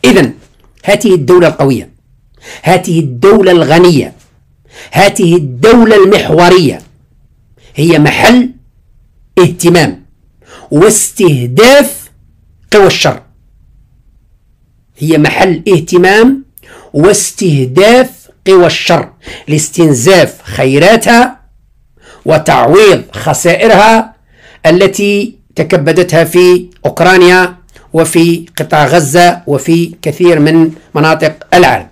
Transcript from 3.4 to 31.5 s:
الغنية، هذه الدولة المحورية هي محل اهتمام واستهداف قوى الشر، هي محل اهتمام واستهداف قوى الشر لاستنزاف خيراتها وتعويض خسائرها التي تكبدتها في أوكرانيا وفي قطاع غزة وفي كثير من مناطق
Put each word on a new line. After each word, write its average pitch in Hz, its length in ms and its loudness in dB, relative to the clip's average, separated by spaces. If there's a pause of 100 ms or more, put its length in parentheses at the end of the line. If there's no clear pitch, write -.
الغنية، 165 600 2 (800)
هذه 180 440 0
الدولة 208 680 2
المحورية 175 800 0 (920)
هي 160 240 0
محل 226 520 0 (880)
اهتمام 170 680 -2 (680)
واستهداف 185 1400 -2 (600)
قوى 202 140 4
الشر، 143 360 -4 (1800)
هي 156 200 -2
محل 165 500 -2
اهتمام 196 760 0 (480)
واستهداف 180 1400 0 (180)
قوى 185 200 4
الشر - 460 -4 (360)
لاستنزاف 156 960 -2
خيراتها 226 1000 0 (840)
وتعويض 156 760 2 (100)
خسائرها 214 1000 0 (520)
التي 202 720 -2 (180)
تكبدتها 165 680 -2
في 180 460 0 (160)
أوكرانيا 180 720 0 (360)
وفي 165 540 -2 (120)
قطاع 151 280 -2
غزة 170 600 0
وفي 165 560 -4
كثير 165 360 0
من 160 340 0 (220)
مناطق 160 600 -4